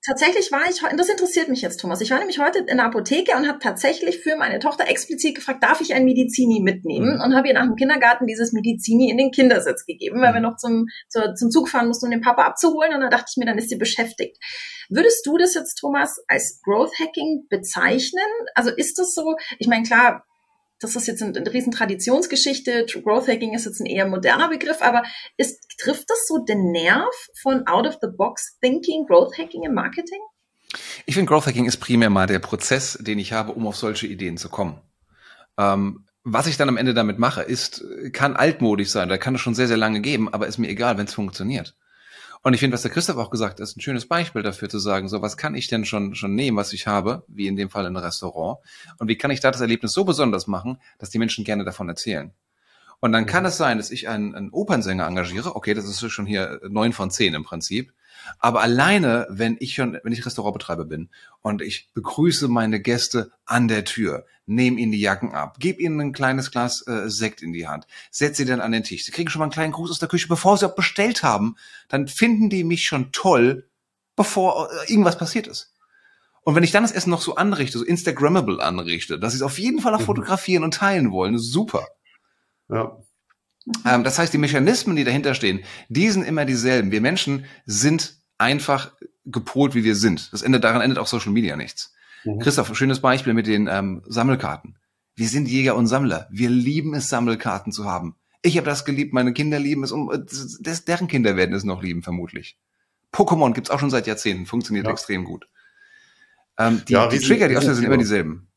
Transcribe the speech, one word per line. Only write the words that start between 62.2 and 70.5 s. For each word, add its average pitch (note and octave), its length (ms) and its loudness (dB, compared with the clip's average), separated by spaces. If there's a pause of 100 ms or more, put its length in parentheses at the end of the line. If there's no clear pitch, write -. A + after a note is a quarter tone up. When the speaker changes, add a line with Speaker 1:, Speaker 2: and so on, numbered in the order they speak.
Speaker 2:
meine A2 320 2
Gäste A#2+ 500 -2 (140)
an A#2+ 240 2
der G#2+ 160 0
Tür, E2 400 -4 (220)
nehme B2 340 2
ihnen A2+ 100 0
die G#2+ 100 0
Jacken G2 320 0
ab, D2 280 -8
gebe F#3 220 -2
ihnen D#3 180 -2
ein C#3+ 120 -4
kleines C3+ 380 -2
Glas, B2 380 -4
äh, A2 200 -4
Sekt G#2+ 340 -4
in E2 100 -8
die E2 160 -8
Hand, D2 180 -10 (240)
setze D3 320 -2
sie B2+ 60 0
dann B2 120 0
an A2+ 120 -2
den A2+ 100 0
Tisch. - 220 -8
Sie - 80 -12
kriegen E3+ 180 -6
schon D#3 100 -6
mal D#3 40 0
einen C#3+ 80 -4
kleinen D#3+ 200 -4
Gruß E3+ 180 -8
aus E3 100 -6
der E3+ 80 -6
Küche, E3+ 180 0
bevor F3+ 300 4